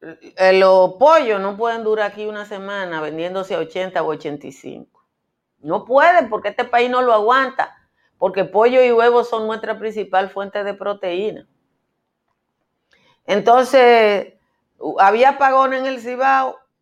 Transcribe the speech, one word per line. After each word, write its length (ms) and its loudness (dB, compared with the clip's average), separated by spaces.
Eh, 520 0
los 400 6
pollos 480 4
no 160 -6
pueden 260 -4
durar 260 -2
aquí 160 -12
una 200 -10
semana 560 -10
vendiéndose 520 -8
a 60 -4
ochenta 420 -6
o 60 -4
ochenta 400 -10
y 60 -18
cinco. 500 -20
No 240 -6
pueden 460 2
porque 200 -6
este 140 -6
país 260 0
no 120 0
lo 120 2
aguanta, 640 0
porque 280 -2
pollo 360 2
y 100 4
huevo 320 2
son 220 -6
nuestra 320 -8
principal 520 -4
fuente 340 -8
de 100 -6
proteína. 760 -8
Entonces, 1040 4
u-, 200 -10
había 320 4
apagón 420 0
en 120 -4
el 140 -6
Cibao. 580 -2